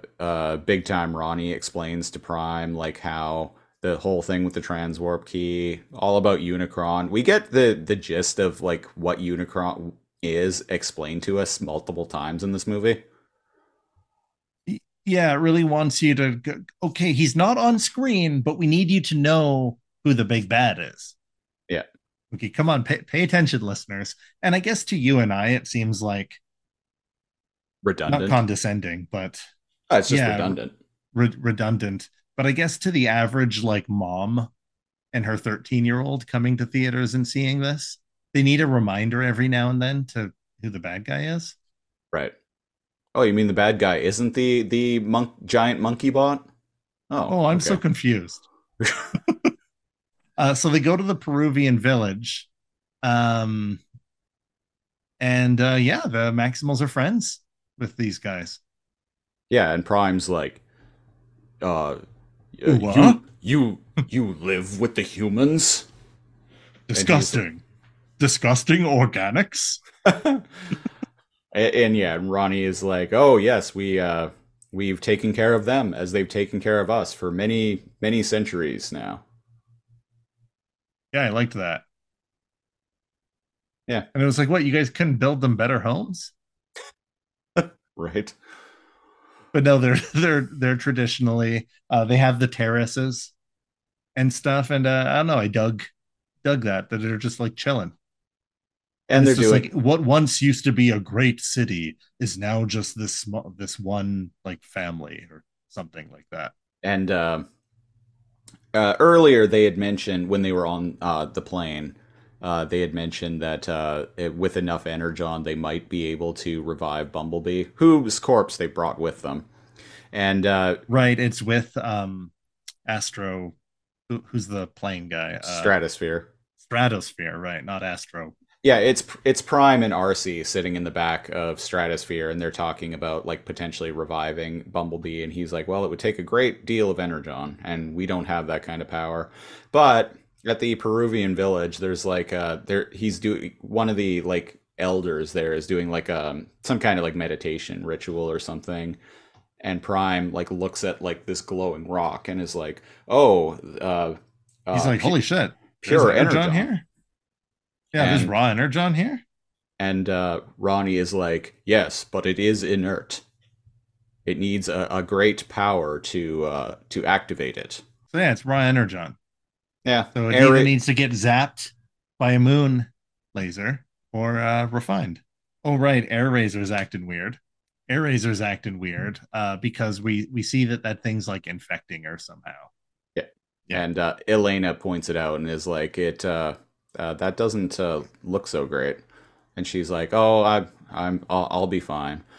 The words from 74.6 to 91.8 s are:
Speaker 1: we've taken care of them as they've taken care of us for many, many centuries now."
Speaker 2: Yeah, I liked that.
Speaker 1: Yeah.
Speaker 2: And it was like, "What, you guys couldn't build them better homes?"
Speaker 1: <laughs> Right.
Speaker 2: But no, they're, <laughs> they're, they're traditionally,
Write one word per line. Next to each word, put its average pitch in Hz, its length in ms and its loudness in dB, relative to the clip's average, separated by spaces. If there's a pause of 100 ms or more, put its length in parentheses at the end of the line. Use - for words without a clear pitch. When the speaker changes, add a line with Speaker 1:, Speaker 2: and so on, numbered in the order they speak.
Speaker 1:
we've 95 300 -4
taken 107 320 0
care 113 220 4
of 104 100 0
them 120 300 0
as 90 160 -6
they've 98 180 0
taken 101 300 -4
care 107 200 2
of 98 120 0
us 113 200 0
for 90 200 -6
many, 107 500 -2 (200)
many 110 200 2
centuries 90 720 -4
now." 52 320 -10 (1900)
Speaker 2:
Yeah, 139 80 0
I 120 80 2
liked 120 240 0
that. 87 300 -4 (2000)
Speaker 1:
Yeah. 117 160 -2 (100)
Speaker 2:
And 135 80 0
it 135 40 4
was 135 120 2
like, 143 120 2
"What, 170 160 2
you 135 80 0
guys 147 160 2
couldn't 156 280 0
build 131 240 2
them 123 140 4
better 117 240 0
homes?" 170 540 -6 (1200)
Speaker 1:
<laughs> 170 160 -2 (240)
Right. 87 360 -6 (1200)
Speaker 2:
But 143 100 4
no, 139 160 8
they're, 123 160 4
<laughs> - 180 -2
they're, 156 280 4 (100)
they're 127 240 0
traditionally, 117 920 0 (220)